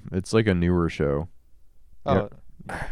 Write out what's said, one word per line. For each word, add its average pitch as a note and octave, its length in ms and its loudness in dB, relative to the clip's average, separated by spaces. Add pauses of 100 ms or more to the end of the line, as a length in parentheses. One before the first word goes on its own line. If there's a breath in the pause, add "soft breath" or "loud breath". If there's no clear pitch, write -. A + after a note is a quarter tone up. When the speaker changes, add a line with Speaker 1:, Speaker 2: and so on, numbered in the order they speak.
(100)
Speaker 1:
it's, F#2 220 -4
like, A2+ 140 4
a F#2+ 80 6
newer F2 340 4
show. D2 400 0 (800)
Speaker 2:
Oh, G#2+ 240 2 (380)
Speaker 1:
Yeah. - 240 -8